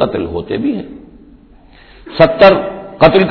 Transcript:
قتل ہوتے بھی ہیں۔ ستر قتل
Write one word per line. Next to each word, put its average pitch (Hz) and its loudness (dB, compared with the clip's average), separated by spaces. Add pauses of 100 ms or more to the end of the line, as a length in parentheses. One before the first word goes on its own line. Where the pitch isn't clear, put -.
قتل 95 -4
ہوتے 85 -8
بھی - -4
ہیں۔ - -10 (1300)
ستر 190 4 (440)
قتل 185 4